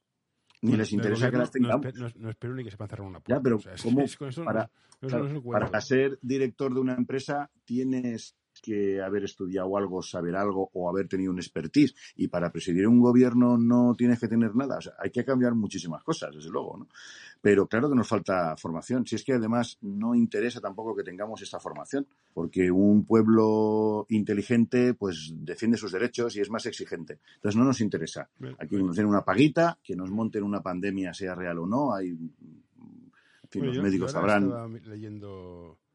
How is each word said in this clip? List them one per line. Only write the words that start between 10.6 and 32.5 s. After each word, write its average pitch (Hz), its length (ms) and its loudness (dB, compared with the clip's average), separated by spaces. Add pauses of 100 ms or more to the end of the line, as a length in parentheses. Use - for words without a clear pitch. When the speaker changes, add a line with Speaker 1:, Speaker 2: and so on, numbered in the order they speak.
Speaker 1:
o 87 160 -4
haber 92 180 -2
tenido 95 240 -2
un 90 60 -4
expertise. 90 560 0 (220)
Y - 140 -2
para 87 220 -2
presidir 87 360 0
un 120 120 8
gobierno 123 560 6
no 120 400 4
tienes 120 240 2
que 120 80 -2
tener 113 280 2
nada. 131 240 -2
O - 20 -10
sea, 90 160 -14
hay 92 140 -6
que 120 120 -2
cambiar 123 300 2
muchísimas 95 500 -4
cosas, 87 300 -6
desde 76 160 -16
luego, - 260 -8
¿no? - 120 -16 (520)
Pero 101 280 6
claro 120 200 2
que 147 80 2
nos 113 120 4
falta 90 500 0
formación. 104 480 -4
Si - 100 -8
es 107 80 -6
que 135 100 -2
además 117 480 -2
no 104 340 -2
interesa 117 440 0
tampoco 104 360 -8
que 98 80 -4
tengamos 104 400 -10
esta 95 160 -12
formación, 87 480 -6 (260)
porque 90 380 0
un 101 340 6
pueblo 110 1040 4
inteligente, 113 840 2
pues, 80 400 -6
defiende 87 420 -2
sus 104 140 -10
derechos 117 440 -2
y 104 60 -2
es 98 80 -2
más 107 160 -6
exigente. 90 540 -10 (160)
Entonces 104 240 0
no 120 40 6
nos 131 160 2
interesa. 80 480 -4 (120)
Speaker 2:
Bien. 65 180 -12
Speaker 1:
Aquí 80 200 -6
nos 92 180 0
den 104 100 2
una 101 180 2
paguita, 151 600 4
que 95 120 -10
nos 92 140 -8
monten 107 320 -4
una 101 220 -4
pandemia, 95 500 -4
sea 92 220 -8
real 87 240 -6
o 85 80 -4
no. 127 260 -2
Hay, 98 160 -4
en 85 100 -8 (1300)